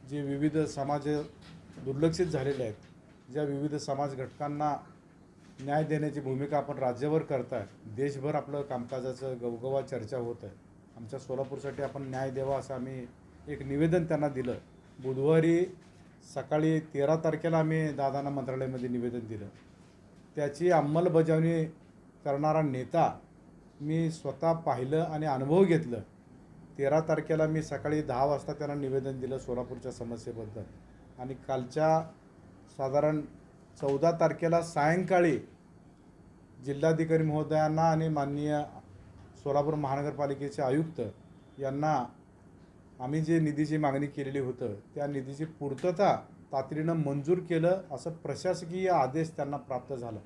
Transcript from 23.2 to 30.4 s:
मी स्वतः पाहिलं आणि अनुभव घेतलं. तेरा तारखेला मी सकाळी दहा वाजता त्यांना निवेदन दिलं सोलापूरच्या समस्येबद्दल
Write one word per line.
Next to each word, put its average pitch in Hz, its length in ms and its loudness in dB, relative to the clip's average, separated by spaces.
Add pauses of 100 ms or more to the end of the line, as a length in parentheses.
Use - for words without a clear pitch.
मी 160 300 0
स्वतः 160 420 -2
पाहिलं 143 460 0
आणि 156 260 -2
अनुभव 143 380 4
घेतलं. 156 360 2 (760)
तेरा 139 220 4
तारखेला 156 480 2
मी 156 160 0
सकाळी 151 380 -2
दहा 135 240 2
वाजता 143 280 0
त्यांना 143 220 -4
निवेदन 135 440 -2
दिलं 127 180 -4
सोलापूरच्या 123 540 -6
समस्येबद्दल 113 720 -10 (560)